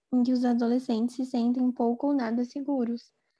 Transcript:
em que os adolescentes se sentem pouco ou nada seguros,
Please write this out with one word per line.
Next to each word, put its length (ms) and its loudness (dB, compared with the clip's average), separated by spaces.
em 100 4
que 100 2
os 120 2
adolescentes 720 0
se 100 -4
sentem 440 0
pouco 380 -2
ou 60 2
nada 300 -2
seguros, 680 -4